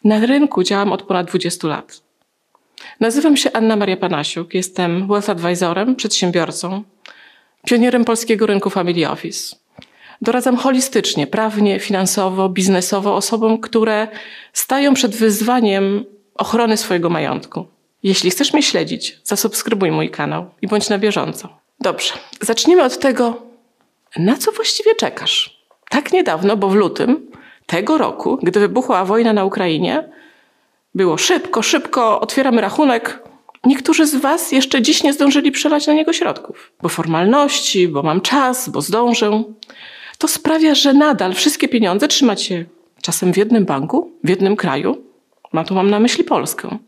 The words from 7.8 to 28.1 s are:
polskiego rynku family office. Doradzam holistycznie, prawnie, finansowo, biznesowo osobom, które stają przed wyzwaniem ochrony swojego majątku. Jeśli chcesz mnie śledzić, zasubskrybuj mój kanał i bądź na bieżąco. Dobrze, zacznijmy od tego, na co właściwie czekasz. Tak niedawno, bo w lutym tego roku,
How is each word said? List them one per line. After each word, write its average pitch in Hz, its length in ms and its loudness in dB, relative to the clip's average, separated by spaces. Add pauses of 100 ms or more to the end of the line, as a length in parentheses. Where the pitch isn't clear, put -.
polskiego 226 400 0
rynku 202 240 0
family 175 400 -2
office. - 460 -10 (680)
Doradzam 247 360 0
holistycznie, 247 720 0
prawnie, 208 520 0
finansowo, 190 680 0
biznesowo 190 680 0
osobom, 220 420 0
które 220 500 0 (460)
stają 277 400 0
przed 226 220 0
wyzwaniem 214 920 0 (300)
ochrony 226 420 0
swojego 175 320 -2
majątku. 156 580 -4 (360)
Jeśli 185 280 0
chcesz 285 220 -2
mnie 294 100 2
śledzić, - 600 -4
zasubskrybuj 208 680 -2
mój 156 180 -2
kanał 156 400 -6 (120)
i 202 60 -6
bądź 208 220 -2
na 202 100 0
bieżąco. - 640 -4 (200)
Dobrze, 180 300 -4 (280)
zacznijmy 302 420 4
od 254 160 0
tego, 240 420 0 (760)
na 208 200 2
co 427 140 0
właściwie 440 440 0
czekasz. - 680 -4 (260)
Tak 294 240 -2
niedawno, 202 440 2
bo 196 120 0
w 190 60 2
lutym 220 560 2 (340)
tego 214 320 0
roku, - 460 -2